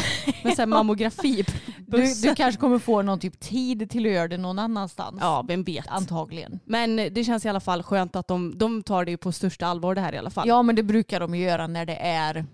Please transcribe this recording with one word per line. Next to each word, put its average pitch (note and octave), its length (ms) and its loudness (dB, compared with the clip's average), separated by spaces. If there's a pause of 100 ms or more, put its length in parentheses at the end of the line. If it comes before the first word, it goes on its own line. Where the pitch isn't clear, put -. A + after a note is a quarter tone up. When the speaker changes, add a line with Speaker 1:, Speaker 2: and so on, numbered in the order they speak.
(160)
Speaker 1:
<laughs> - 280 -4
Speaker 2:
med - 120 4
så C4 60 2
här A3+ 40 2
mammografibuss. A3 1600 2
Speaker 1:
Du, B3 60 6
du D4 60 4
kanske B3 260 2
kommer B3 180 4
få G#3+ 240 2
någon G3 180 0
typ - 200 -8
tid A#3+ 500 -4
till A#3 160 0
att G#3 60 2
göra E3+ 160 2
det F3 100 -6
någon F#3 200 -4
annanstans. G3+ 640 -4
Speaker 2:
Ja, D#3+ 280 2
vem F3 160 0
vet. D#3+ 240 -6
Speaker 1:
Antagligen. E3+ 760 -6
Speaker 2:
Men, A3+ 340 0
eh, F#3+ 140 -2
det A3+ 120 -2
känns A3+ 200 0
i A3 40 0
alla G3 120 0
fall F3+ 220 -2
skönt F#3+ 340 0
att F3+ 120 -6
de, F3+ 300 -2
de A3 240 0
tar F3+ 220 0
det F3 120 -4
på F3+ 160 -4
största E3+ 340 -2
allvar F3 280 0
det G3 60 -2
här F3+ 140 -4
i - 40 -6
alla - 120 -8
fall. G3+ 180 -2
Speaker 1:
Ja, A#3+ 140 8
men A#3 140 6
det A3 60 2
brukar G#3 380 2
de E3+ 140 -4
ju F3 100 0
göra E3+ 220 0
när E3 200 -6
det E3 100 -6
är D#3+ 580 -2